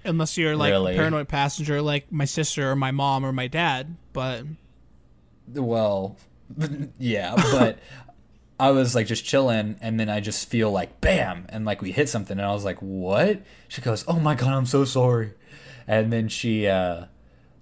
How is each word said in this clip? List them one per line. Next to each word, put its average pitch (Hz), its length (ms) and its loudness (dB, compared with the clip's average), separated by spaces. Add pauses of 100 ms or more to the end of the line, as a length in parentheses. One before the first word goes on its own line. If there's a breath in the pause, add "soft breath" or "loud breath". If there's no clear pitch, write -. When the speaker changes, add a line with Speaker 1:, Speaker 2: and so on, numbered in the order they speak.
Speaker 1:
unless 160 340 -2
you're, 156 180 2
like, 147 140 2
Speaker 2:
Really. 95 240 2
Speaker 1:
a - 20 -2
paranoid 156 320 0
passenger 143 540 -2
like 147 280 -2
my 147 140 -2
sister 147 460 -2
or 135 60 0
my 135 140 0
mom 139 340 0
or 131 80 -2
my 127 160 -2
dad, 156 480 -2 (160)
but 131 320 -4 (1000)
Speaker 2:
Well, 113 680 0 (320)
<laughs> 147 500 -6
yeah, 104 380 -2
but 135 420 4 (400 loud breath)
<laughs> - 400 -20
I 135 120 6
was, 131 240 4
like, 113 120 2
just 113 200 -4
chilling, 113 560 2
and 113 180 -2
then 107 80 0
I 107 120 -2
just 104 280 -4
feel, 110 220 2
like, 92 320 -4
bam, 101 480 2
and, 110 160 -6
like, 104 160 -4
we 95 100 -6
hit 139 160 2
something, 98 300 -4
and 101 80 0
I 101 80 0
was 101 100 -4
like, 92 160 -4
"What?" 98 640 0 (260 loud breath)
She - 140 -10
goes, 110 260 -2
"Oh 170 120 0
my 151 160 2
God, 127 180 2
I'm 135 100 2
so 139 220 2
sorry." 123 460 2 (560 loud breath)
And 110 240 2
then 113 160 0
she, 107 380 0
uh, 90 400 0 (560 soft breath)